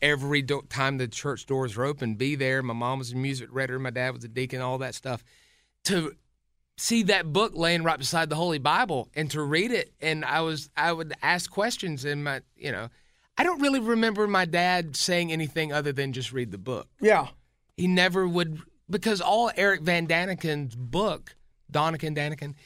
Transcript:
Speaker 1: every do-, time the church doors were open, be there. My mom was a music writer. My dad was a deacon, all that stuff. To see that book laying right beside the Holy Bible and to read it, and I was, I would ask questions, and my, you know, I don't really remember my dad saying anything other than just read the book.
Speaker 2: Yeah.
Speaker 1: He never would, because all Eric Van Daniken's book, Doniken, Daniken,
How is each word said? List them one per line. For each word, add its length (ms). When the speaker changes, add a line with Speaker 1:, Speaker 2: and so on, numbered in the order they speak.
Speaker 1:
every 400
do-, 260
time 300
the 80
church 400
doors 280
were 100
open, 300
be 200
there. 260
My 140
mom 240
was 120
a 40
music 360
writer. 280
My 100
dad 240
was 100
a 60
deacon, 320
all 180
that 160
stuff. 280
To 280
see 260
that 300
book 220
laying 280
right 140
beside 320
the 60
Holy 240
Bible 560
and 160
to 100
read 300
it, 280
and 240
I 180
was, 360
I 160
would 200
ask 260
questions, 560
and 180
my, 180
you 160
know, 180
I 60
don't 180
really 200
remember 460
my 180
dad 500
saying 360
anything 420
other 180
than 220
just 180
read 200
the 60
book. 300
Speaker 2:
Yeah. 260
Speaker 1:
He 100
never 420
would, 340
because 300
all 380
Eric 240
Van 260
Daniken's 680
book, 600
Doniken, 440
Daniken, 400